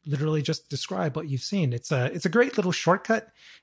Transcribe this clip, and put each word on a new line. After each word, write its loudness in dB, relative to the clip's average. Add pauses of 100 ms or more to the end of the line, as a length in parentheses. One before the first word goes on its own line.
literally 0
just -4
describe -4
what -6
you've -2
seen. 0
It's -6
a, 2
it's -4
a 2
great 4
little 2
shortcut 0 (320)